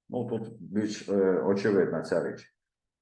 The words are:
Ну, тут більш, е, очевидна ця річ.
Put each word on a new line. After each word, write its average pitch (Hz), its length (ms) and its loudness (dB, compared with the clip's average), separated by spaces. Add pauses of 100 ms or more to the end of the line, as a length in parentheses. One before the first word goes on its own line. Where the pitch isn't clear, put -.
Ну, 123 160 -4
тут 113 380 -8
більш, 98 460 -4
е, 95 320 4
очевидна 92 600 2
ця 78 260 -2
річ. - 280 -14 (460)